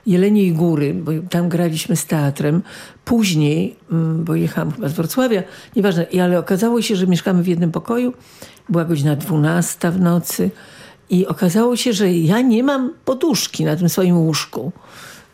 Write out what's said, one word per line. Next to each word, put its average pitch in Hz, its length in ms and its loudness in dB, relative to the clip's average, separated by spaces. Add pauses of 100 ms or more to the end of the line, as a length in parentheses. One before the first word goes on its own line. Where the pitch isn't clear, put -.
Jeleniej 196 480 4
Góry, 156 400 0
bo 165 180 -6 (180)
tam 175 200 0
graliśmy 170 460 -2
z - 100 -4
teatrem. 147 560 0 (440)
Później, 175 680 0 (160)
mm, 165 320 0
bo 160 120 -2
jechałam 160 360 -2
chyba - 180 -6
z 151 40 -4
Wrocławia, 190 500 0 (320)
nieważne, 185 280 2
i, 180 160 -2
ale 180 200 2
okazało 214 420 0
się, 214 140 -2
że 185 120 0
mieszkamy 180 360 2
w 180 40 -2
jednym 170 240 0
pokoju. 247 420 -4 (560)
Była 170 160 0
godzina 151 300 0
dwunasta 160 760 0
w 190 100 -2
nocy 175 500 0 (580)
i 185 180 2
okazało 214 480 0
się, 240 180 -2
że 190 200 2
ja 170 280 2
nie 247 220 4
mam 269 300 0 (120)
poduszki 254 600 -2
na 151 100 0
tym 175 140 0
swoim 180 280 2
łóżku. 160 540 -2 (640)